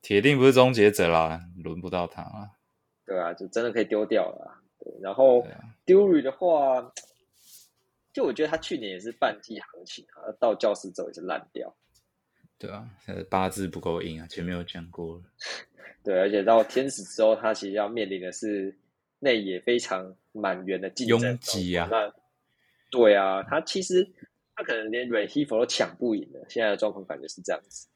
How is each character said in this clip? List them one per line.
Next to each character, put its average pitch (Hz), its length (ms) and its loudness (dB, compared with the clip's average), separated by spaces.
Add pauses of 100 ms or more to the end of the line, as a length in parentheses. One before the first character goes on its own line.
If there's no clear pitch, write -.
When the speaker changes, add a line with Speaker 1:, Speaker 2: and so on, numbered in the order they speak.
Speaker 1:
铁 101 200 4
定 139 160 4
不 127 80 6
是 135 80 10
终 127 200 8
结 104 180 8
者 92 160 2
啦， 82 320 2 (240)
轮 80 160 -8
不 87 100 -10
到 87 180 -4
他 - 160 -14
啊。 104 260 -16 (560)
Speaker 2:
对 95 140 -6
啊， 87 140 -4
就 92 140 -14
真 113 160 -4
的 120 80 -2
可 113 80 -2
以 104 60 2
丢 107 200 0
掉 104 180 0
了 - 220 -8
啊。 - 160 -20 (180)
对， - 120 -16 (100)
然 95 120 -8
后 127 300 6
Speaker 1:
对 - 80 -12
啊。 - 100 -20 (240)
Speaker 2:
Drury 185 360 8
的 131 100 -4
话， 135 600 2 (1200)
就 262 120 -2
我 135 100 0
觉 151 100 -4
得 147 60 0
他 160 80 -2
去 - 200 -6
年 107 140 -8
也 90 80 -10
是 110 120 -10
半 113 300 -2
季 110 180 -14
行 - 260 -20
情 - 280 -18
啊， 107 260 -14
到 113 160 2
教 107 200 0
室 95 160 -14
之 90 100 -10
后 85 60 -8
也 - 60 -16
是 82 80 -18
烂 90 320 -8
掉。 - 220 -12 (800)
Speaker 1:
对 98 120 -14
啊， 107 180 -14 (200)
呃， 92 180 -10
八 95 240 0
字 95 180 -4
不 82 120 -8
够 85 220 -4
硬 80 200 -8
啊， 82 60 -16
前 87 160 -10
面 87 120 -4
有 87 80 -6
讲 85 260 -14
过 85 280 -12
了。 87 60 -20 (840)
Speaker 2:
对， 95 140 0
而 98 100 4
且 101 140 0
到 113 200 6
天 135 260 -2
使 104 140 -10
之 110 200 -2
后， 110 120 6
他 110 160 -2
其 101 160 -6
实 98 40 -6
要 104 180 -2
面 113 180 -4
临 95 140 -8
的 90 100 -10
是 98 460 -6 (400)
内 123 240 2
野 95 180 -6
非 120 200 0
常 92 360 -6 (160)
满 95 360 -4
员 92 120 -4
的 95 120 -6
竞 127 160 -6
争。 117 120 4
Speaker 1:
拥 123 200 -2
挤 90 360 -4
啊。 85 140 0
Speaker 2:
那， 107 240 -2 (760)
对 110 240 6
啊， 95 260 2
他 135 200 -2
其 190 200 -6
实， 185 260 2 (480)
他 - 80 -10
可 120 120 -4
能 110 160 -6
连 123 180 -4
Rengifo 113 500 -2
都 120 60 4
抢 - 320 -4
不 120 160 -2
赢 90 180 -4
了， 69 160 -20
现 113 160 -4
在 107 60 2
的 101 80 0
状 104 160 -2
况 98 120 -14
感 69 140 -12
觉 71 80 -16
是 - 140 -18
这 92 100 -8
样 80 160 -4
子。 - 280 -20